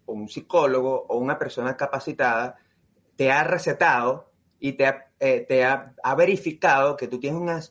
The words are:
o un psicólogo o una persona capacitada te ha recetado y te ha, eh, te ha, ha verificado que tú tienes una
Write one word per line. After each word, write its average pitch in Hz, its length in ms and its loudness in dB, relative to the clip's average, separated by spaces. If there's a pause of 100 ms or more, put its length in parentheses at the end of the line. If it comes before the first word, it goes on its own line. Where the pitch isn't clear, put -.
o 113 80 -10
un 104 140 -8
psicólogo 131 800 0
o 120 100 -2
una 131 200 -2
persona 127 400 -6
capacitada 127 800 -2 (580)
te 135 160 2
ha 147 120 4
recetado 147 880 0 (280)
y 135 140 -4
te 135 140 2
ha, - 320 -4
eh, 127 280 2
te 131 160 4
ha, 135 300 0 (100)
ha 135 120 0
verificado 156 800 2
que 120 100 -6
tú 123 120 -6
tienes 143 200 -4
una 170 320 -4